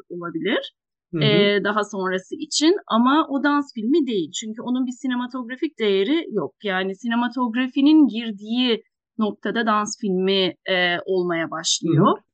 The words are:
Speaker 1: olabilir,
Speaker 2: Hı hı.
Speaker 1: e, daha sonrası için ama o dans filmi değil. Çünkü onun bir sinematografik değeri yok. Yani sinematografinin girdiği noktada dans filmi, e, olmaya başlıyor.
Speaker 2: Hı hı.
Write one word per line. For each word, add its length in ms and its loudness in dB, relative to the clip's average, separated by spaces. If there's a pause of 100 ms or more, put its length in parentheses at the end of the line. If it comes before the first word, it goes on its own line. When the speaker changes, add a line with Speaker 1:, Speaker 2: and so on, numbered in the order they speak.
Speaker 1:
olabilir, 640 -4 (420)
Speaker 2:
Hı 40 -2
hı. 60 0
Speaker 1:
e, 400 4
daha 200 -2
sonrası 540 -4
için 360 2 (120)
ama 420 2
o 160 -2
dans 300 0
filmi 320 0
değil. 240 -2 (100)
Çünkü 220 -10
onun 240 -2
bir 60 -6
sinematografik 840 -6
değeri 540 0
yok. 220 -4 (100)
Yani 320 -4
sinematografinin 1120 2
girdiği 760 -2 (360)
noktada 480 -2
dans 340 0
filmi, 540 0 (160)
e, 260 0 (100)
olmaya 440 -2
başlıyor. 560 2
Speaker 2:
Hı 140 2
hı. 140 -20